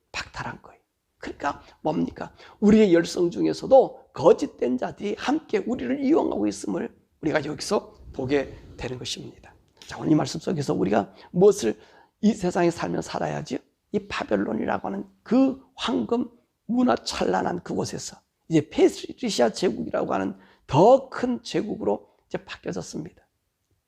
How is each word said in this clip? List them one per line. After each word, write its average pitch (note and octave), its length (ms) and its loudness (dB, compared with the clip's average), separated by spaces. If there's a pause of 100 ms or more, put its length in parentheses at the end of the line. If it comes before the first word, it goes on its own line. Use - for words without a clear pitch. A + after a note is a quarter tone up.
(120)
박탈한 - 520 -12
거예요. - 180 -20 (380)
그러니까 - 420 -6 (200)
뭡니까? - 520 -4 (260)
우리의 G#3+ 340 6
열성 E3+ 380 2
중에서도 E3+ 800 2
거짓된 B3 640 2
자들이 G3+ 400 -6
함께 C4 420 -2
우리를 C4 440 -4
이용하고 B3 440 2
있음을 G3+ 460 -6 (280)
우리가 D3+ 240 0
여기서 - 480 -4 (180)
보게 C3+ 460 -2 (180)
되는 B2+ 220 -8
것입니다. - 560 -12 (260)
자, - 200 -16
오늘 D#3+ 120 0
이 D#3 40 6
말씀 D#3+ 240 -2
속에서 D3 340 -2
우리가 G3 400 0 (180)
무엇을 G3+ 480 4 (420)
이 G#3+ 120 4
세상에 F3 380 0
살면 F3 300 -4
살아야지요? D3+ 580 -6 (320)
이 G3+ 160 -4
바벨론이라고 G3+ 800 -2
하는 G3 180 -8 (160)
그 C4 400 2 (140)
황금 A#3+ 540 -2 (360)
문화 B3 300 2
찬란한 F3+ 640 -2
그곳에서 - 560 -8 (320)
이제 D#3+ 200 2
페르시아 - 840 0
제국이라고 - 600 -2
하는 F#2+ 220 -2 (320)
더 A#3+ 420 6
큰 B3 340 -4
제국으로 - 640 -4 (180)
이제 F3+ 160 -8
바뀌어졌습니다. - 840 -10 (600)